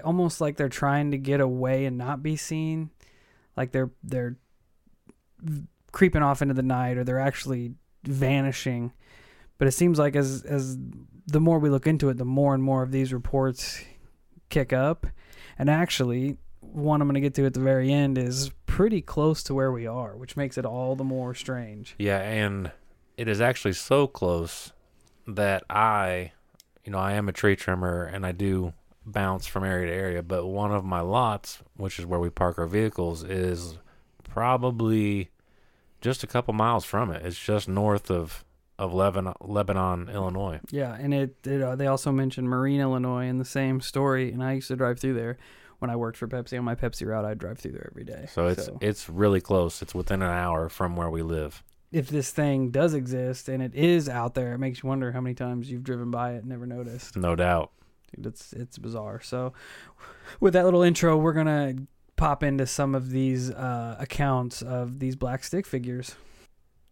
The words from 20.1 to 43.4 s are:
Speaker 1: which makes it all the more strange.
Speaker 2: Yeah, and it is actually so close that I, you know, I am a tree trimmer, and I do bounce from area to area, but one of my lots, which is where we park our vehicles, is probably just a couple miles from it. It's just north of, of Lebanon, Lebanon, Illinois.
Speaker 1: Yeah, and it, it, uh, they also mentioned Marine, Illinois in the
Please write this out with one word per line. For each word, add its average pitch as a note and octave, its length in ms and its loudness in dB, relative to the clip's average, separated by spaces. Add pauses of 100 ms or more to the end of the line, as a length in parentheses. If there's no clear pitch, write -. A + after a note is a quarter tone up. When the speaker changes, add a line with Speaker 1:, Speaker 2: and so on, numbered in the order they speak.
Speaker 1:
which B2 200 -12
makes C#3 200 -4
it B2+ 80 -4
all B2+ 300 -2
the C3+ 100 -4
more B2+ 300 -4
strange. A2+ 640 -10
Speaker 2:
Yeah, G2+ 200 2
and G2+ 520 -2 (460)
it A#2 100 -4
is G#2 140 0
actually A#2+ 320 2
so C#3 340 4
close F2 640 -2 (540)
that G2 420 0
I, F#2+ 640 2 (520)
you G#2 80 -8
know, G2 60 -2
I G2+ 160 0
am G#2 140 0
a F#2+ 40 -4
tree G2+ 240 4
trimmer, F2+ 480 -2
and F#2+ 200 -8
I F#2 80 -2
do F#2 420 0 (300)
bounce F#2+ 420 -2
from F#2+ 180 -4
area F#2 220 0
to E2+ 60 -2
area, F2+ 300 -2
but F2 240 -2
one G2+ 260 -2
of G2+ 120 0
my F#2 160 0
lots, G#2 580 0 (180)
which G2 220 -6
is F2 80 -6
where F2 140 0
we F2 100 0
park F2 280 0
our E2+ 80 -2
vehicles, F2 580 -2
is F2 540 -4 (440)
probably A2 1080 0 (680)
just C3 220 -2
a - 60 -10
couple A#2+ 260 -2
miles A2 300 2
from G#2 260 -2
it. D#2 140 -8
It's F2 140 -6
just G#2+ 300 0
north G2+ 420 0
of, E2+ 340 -2 (340)
of F#2 140 -4
Lebanon, F#2+ 480 0
Lebanon, F#2+ 680 0
Illinois. F#2 520 -4 (100)
Speaker 1:
Yeah, C3+ 240 -4
and C#3+ 200 -2
it, C3+ 320 -2
it, C#3 160 0
uh, B2+ 140 -2
they C#3 100 -2
also C3+ 260 0
mentioned C3 360 0
Marine, C3+ 320 2
Illinois B2+ 460 0
in B2+ 120 -2
the C3 60 -2